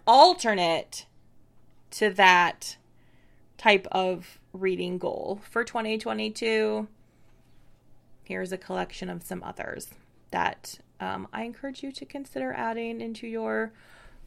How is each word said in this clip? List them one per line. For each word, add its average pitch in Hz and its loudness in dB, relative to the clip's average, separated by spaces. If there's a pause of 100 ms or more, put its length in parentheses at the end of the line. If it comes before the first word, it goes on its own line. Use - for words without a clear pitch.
alternate 220 6 (840)
to 214 0
that 185 4 (800)
type 202 4
of 185 -2 (140)
reading 185 -4
goal 196 -6
for 233 -2
twenty 220 -4
twenty-two, 220 -2 (1400)
here's 185 -8
a 185 -6
collection 185 -8
of 175 -10
some 180 -10
others - -12 (420)
that, - -4 (200)
um, 190 -8
I 220 -8
encourage 262 -12
you 269 -10
to 269 -16
consider 269 -10
adding 226 -6
into 226 -10
your, 220 -4 (560)